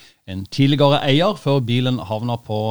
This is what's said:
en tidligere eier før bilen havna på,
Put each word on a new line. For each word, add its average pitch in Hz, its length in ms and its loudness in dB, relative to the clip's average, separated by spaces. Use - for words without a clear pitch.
en 95 180 -8
tidligere 139 580 2
eier 160 320 2
før 139 240 0
bilen 127 400 0
havna 110 380 -6
på, 107 220 -6